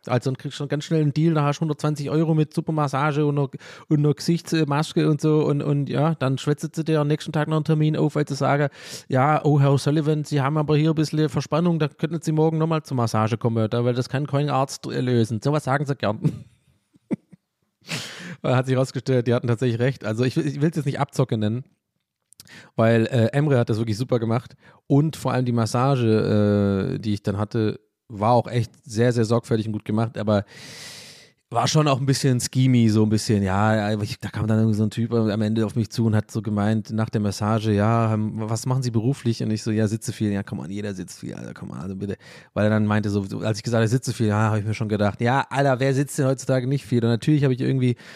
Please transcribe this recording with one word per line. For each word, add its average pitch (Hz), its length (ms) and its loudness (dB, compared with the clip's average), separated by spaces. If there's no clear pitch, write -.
Also 123 240 -2
dann 131 80 -4
kriegst - 160 -10
du - 40 -12
schon 147 100 -6
ganz 147 160 -4
schnell 160 180 0
einen 147 120 2
Deal, 160 200 2
da 147 120 2
hast 143 120 0
du - 40 -12
hundertzwanzig 151 500 -2
Euro 156 240 2
mit 151 180 0
Supermassage 147 720 0
und 143 140 0
einer, 139 100 -2
und 151 100 4
einer 147 160 4
Gesichtsmaske 156 960 0
und 147 100 2
so 151 240 2
und, 143 200 0
und 143 260 0
ja, 143 240 0
dann 131 240 0
schwätzt 151 380 -4
sie 165 80 -2
dir 156 180 2
am 147 60 0
nächsten 151 240 -2
Tag 151 160 0
noch 156 80 0
einen 151 100 0
Termin 156 320 2
auf, 151 160 2
weil 147 140 0
sie 143 80 -6
sagen, 139 320 2
„Ja, 143 360 2
oh, 147 160 4
Herr 139 200 6
Sullivan, 151 440 0
Sie 143 180 -2
haben 151 180 0
aber 151 180 2
hier 156 140 4
ein 156 40 -2
bisschen 151 320 0
Verspannung, 160 520 0
da 151 80 0
könnten 160 340 -6
Sie 160 100 -2
morgen 156 280 2
nochmal 160 240 0
zur 135 140 -4
Massage 110 400 0
kommen, 113 300 0
da, 120 160 -2
weil 123 120 0
das 127 120 -2
kann 139 200 -4
kein 143 240 -2
Arzt, 135 340 -2
äh, 131 160 -4
lösen.“ 120 400 2
Sowas 147 220 0
sagen 135 240 0
sie 139 80 -2
gern. 107 240 -4
<laughs> - 2250 -10
Hat 131 240 0
sich 127 100 0
rausgestellt, 127 480 0
die 120 80 2
hatten 120 140 0
tatsächlich 117 320 0
recht. 127 260 -2
Also 110 180 -2
ich, 131 140 -2
ich 147 240 -2
will's 165 140 0
jetzt 147 100 -4
nicht 139 140 -2
Abzocke 131 380 -2
nennen, 107 260 -2
weil, 113 300 4
äh, 113 220 2
Emre 139 320 2
hat 117 100 0
das 110 80 -2
wirklich 110 200 -2
super 123 200 0
gemacht 113 380 -2
und 147 280 2
vor 127 160 -4
allem 127 140 0
die 123 60 0
Massage, 104 1400 2
äh, 98 40 -6
die 104 140 -4
ich 101 100 -4
dann 101 140 -2
hatte, 107 420 -2
war 107 240 -2
auch 120 160 2
echt 117 240 -4
sehr, 117 300 0
sehr 117 120 0
sorgfältig 113 420 0
und 107 60 -4
gut 107 120 -8
gemacht, 113 320 -2
aber 104 260 2
war 120 140 2
schon 151 220 4
auch 131 100 2
ein 139 60 -4
bisschen 131 340 2
schemy, 127 480 4
so 107 160 4
ein 110 60 2
bisschen, 104 340 2
ja, 104 480 2
ja, 107 100 -2
ich, 110 200 -6
da - 80 -8
kam 104 180 -4
dann 110 100 2
irgendwie 110 200 2
so 110 60 2
ein 107 60 0
Typ 113 220 -4
am 110 300 0
Ende 110 240 0
auf 101 100 -6
mich 110 140 -2
zu 117 160 -2
und 110 100 2
hat 110 160 -2
so 113 100 -4
gemeint, 107 500 0
nach 110 180 -2
der 110 100 -2
Massage, 107 540 0
„Ja, 110 400 2
ähm, 107 220 -2
was 110 300 -4
machen 131 180 -2
Sie 123 60 -4
beruflich?“ 117 540 -2
Und 110 80 -2
ich 110 100 -4
so, - 80 -6
„Ja, 107 200 0
sitze 110 240 -4
viel.“ 104 180 -2
„Ja, 98 120 -2
komm - 180 -10
an, 78 100 -12
jeder 101 220 -8
sitzt 92 260 -12
viel, - 140 -10
Alter, 58 200 -14
komm - 200 -14
an, 64 80 -12
also 95 160 -10
bitte.“ 98 180 -6
Weil 104 140 2
er - 20 2
dann 107 160 2
meinte 107 240 0
so, 101 160 0
so, 107 140 -8
als 107 180 -2
ich - 80 -12
gesagt 113 160 2
habe, 110 80 2
„Sitze 123 240 0
viel“, 113 140 0
ja, 107 220 2
hab 110 100 0
ich 101 60 -4
mir 107 80 -4
schon 107 140 -4
gedacht, 101 320 0
„Ja, 123 300 0
Alter, 135 320 0
wer 135 120 2
sitzt 135 240 -2
denn 139 100 2
heutzutage 131 400 0
nicht 139 180 -2
viel?“ 117 180 2
Und 117 60 4
natürlich 143 340 2
habe 131 100 2
ich 120 60 -4
irgendwie, 127 380 0